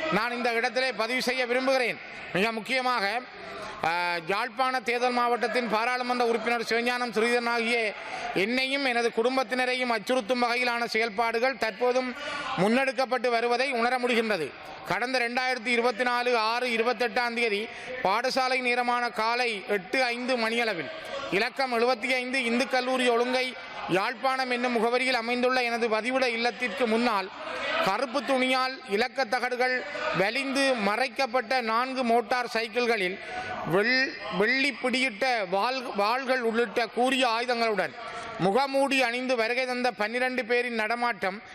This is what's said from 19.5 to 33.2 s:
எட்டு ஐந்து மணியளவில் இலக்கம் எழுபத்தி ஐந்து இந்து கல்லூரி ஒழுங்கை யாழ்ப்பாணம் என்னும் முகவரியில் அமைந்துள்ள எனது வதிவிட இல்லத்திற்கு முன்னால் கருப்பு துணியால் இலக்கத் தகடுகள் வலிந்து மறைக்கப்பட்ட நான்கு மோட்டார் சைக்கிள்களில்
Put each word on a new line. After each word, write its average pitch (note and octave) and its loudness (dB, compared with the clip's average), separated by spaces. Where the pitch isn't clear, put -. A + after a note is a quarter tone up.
எட்டு G#3 0
ஐந்து B3 0
மணியளவில் A3 0
இலக்கம் B3 0
எழுபத்தி A#3+ 2
ஐந்து B3+ 0
இந்து A#3+ 2
கல்லூரி B3+ 2
ஒழுங்கை B3 2
யாழ்ப்பாணம் B3 0
என்னும் B3 0
முகவரியில் B3 2
அமைந்துள்ள B3 2
எனது A#3 0
வதிவிட B3 0
இல்லத்திற்கு A#3+ 0
முன்னால் A3 2
கருப்பு C4+ 0
துணியால் C4 0
இலக்கத் A#3+ 0
தகடுகள் B3 2
வலிந்து C4+ 2
மறைக்கப்பட்ட B3 0
நான்கு B3 0
மோட்டார் A#3+ 2
சைக்கிள்களில் A3 0